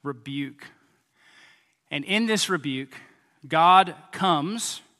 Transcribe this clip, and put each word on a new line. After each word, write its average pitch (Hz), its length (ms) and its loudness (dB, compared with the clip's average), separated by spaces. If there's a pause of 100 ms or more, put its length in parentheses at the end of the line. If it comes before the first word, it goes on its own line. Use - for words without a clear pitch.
rebuke. 139 640 -10 (1200)
And 143 140 -8
in 214 220 0
this 214 240 -2
rebuke, 135 440 -4 (540)
God 175 460 6 (180)
comes. 185 680 -2 (180)